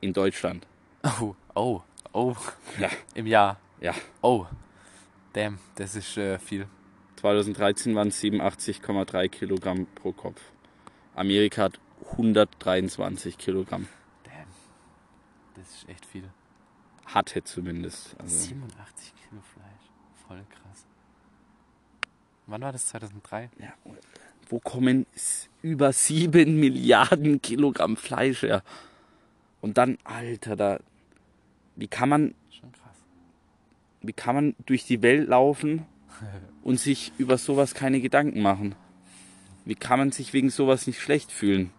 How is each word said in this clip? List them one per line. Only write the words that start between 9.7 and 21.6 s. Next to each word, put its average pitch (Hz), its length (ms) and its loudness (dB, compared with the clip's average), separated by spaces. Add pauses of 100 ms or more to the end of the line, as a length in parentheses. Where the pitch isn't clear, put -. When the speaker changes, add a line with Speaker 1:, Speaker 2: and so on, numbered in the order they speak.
Speaker 1:
pro - 160 -8
Kopf. - 300 -14 (760)
Amerika 101 480 2
hat 92 160 -2 (380)
hundertdreiundzwanzig 95 1200 0
Kilogramm. 95 480 -4 (380)
Speaker 2:
Damn. - 80 -20 (1200)
Das 92 180 -20
ist - 160 -20
echt 90 160 -20
viel. 95 240 -16 (760)
Speaker 1:
Hatte - 360 -2
zumindest. 85 760 -10
Also 85 160 -8
Speaker 2:
Siebenundachtzig 110 800 -10 (140)
Kilo 107 140 -20
Fleisch. 98 480 -20 (380)
Voll 92 220 -20
krass. - 360 -20 (1600)